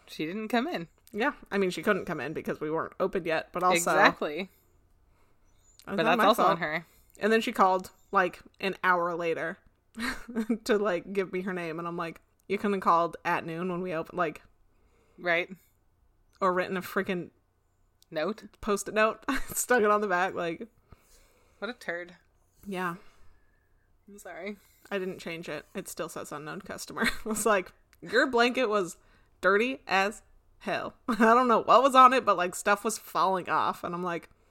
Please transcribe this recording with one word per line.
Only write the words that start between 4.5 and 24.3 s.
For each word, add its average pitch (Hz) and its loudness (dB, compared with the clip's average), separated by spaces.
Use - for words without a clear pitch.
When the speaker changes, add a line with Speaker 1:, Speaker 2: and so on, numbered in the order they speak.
Speaker 2:
That's 196 -8
Speaker 1:
But 220 0
Speaker 2:
not - -
Speaker 1:
that's 175 4
Speaker 2:
my 185 4
Speaker 1:
also 208 4
Speaker 2:
fault. - 4
Speaker 1:
on - -2
her. 165 -6
Speaker 2:
And 214 0
then 226 4
she 240 -4
called, 190 2
like, 185 0
an 190 -4
hour 175 2
later 165 -4
<laughs> 233 -4
to, 214 2
like, 180 -2
give 190 -2
me 185 -4
her 190 -6
name, 170 -6
and 170 -8
I'm 170 -8
like, 170 -10
"You 190 -2
couldn't 202 -2
have 190 -2
called 170 4
at 165 0
noon 170 -6
when 175 -4
we 185 -6
opened," 160 -8
like, 165 -2
Speaker 1:
Right. 175 0
Speaker 2:
or 185 4
written 180 -2
a 180 -2
freaking 185 -4
Speaker 1:
Note? 165 -4
Speaker 2:
Post-it 202 -4
note. 214 0
<laughs> - -4
Stuck - 2
it 214 4
on 208 2
the 208 -2
back, 180 -2
like. 170 -6
Speaker 1:
What 208 -8
a 247 -10
turd. 175 -10
Speaker 2:
Yeah. 185 -6
Speaker 1:
I'm 202 -20
sorry. 190 -12